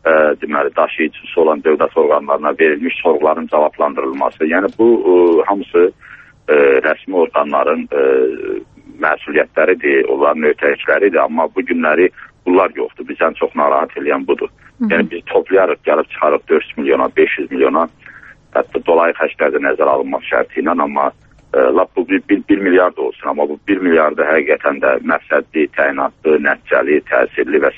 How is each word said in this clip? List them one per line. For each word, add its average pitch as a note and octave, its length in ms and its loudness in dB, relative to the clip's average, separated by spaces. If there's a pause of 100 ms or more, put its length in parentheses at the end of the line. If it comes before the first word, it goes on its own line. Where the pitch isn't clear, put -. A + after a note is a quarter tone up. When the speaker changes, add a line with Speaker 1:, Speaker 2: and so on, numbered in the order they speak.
Speaker 1:
e, D#2+ 80 4 (320)
deməli, C#2+ 320 -2
daşıyıcısı - 640 -2
olan D#2 260 2
dövlət D2+ 320 0
orqanlarına D2 640 0
verilmiş D#2 420 0
sorğuların D#2 440 0
cavablandırılması, C#2 1000 -2
yəni F2+ 340 0
bu, A2+ 100 4 (220)
e, - 20 6 (380)
hamısı, F#2 400 0 (580)
e, D#2 60 2 (320)
rəsmi D#2+ 280 -4 (100)
orqanların, C#2+ 680 -2
e, C#2+ 120 0 (1000)
məsuliyyətləridir, D2 1040 0
onların C#2+ 360 0 (100)
öhdəlikləridir, D2 640 0
amma D#2 360 0
bu F#2+ 60 -4
günləri E2 480 0 (380)
bunlar F2+ 280 2
yoxdur. - 340 -10
Biz - 100 -10
ən D#2+ 160 0
çox D#2+ 200 -4
narahat D2 360 0
eləyən C#2 360 -4
budur. - 220 -2 (300)
Speaker 2:
Hı A#3+ 60 -4
hı. G#3+ 80 0
Speaker 1:
Yəni E2 180 -2
biz E2+ 160 -10
toplayarıq, F#2 600 2
gəlib D2+ 260 0
çıxarıq D2 360 0
dörd D#2 140 2
yüz - 160 -16
milyona, C2+ 380 0
beş - 220 2
yüz C2+ 120 -8
milyona, C#2 380 0 (640)
hətta - 320 -4
dolayı E2+ 340 2
xərclər D2+ 340 -2
də D2 120 -2
nəzərə C#2+ 280 0
alınmaq C2+ 360 -4
şərti - 320 -2
ilə, E2+ 200 0
amma, C#2+ 280 -2 (440)
e, - 40 2
lap C2+ 380 2
bu F2+ 120 -2
bir, F#2+ 200 -2
bir, - 200 0
bir D#2 100 2
milyard F2+ 380 2
olsun, C#2 340 -6
amma D2 180 -2
bu D2 100 -8 (100)
bir G2 100 0
milyardı D#2+ 440 0
həqiqətən D2 600 0
də C2+ 80 2 (220)
məqsədli, D2+ 640 -2
təyinatlı, C#2+ 640 0 (100)
nəticəli, C#2 520 0 (100)
təsirli C2+ 540 -2
və C2+ 140 2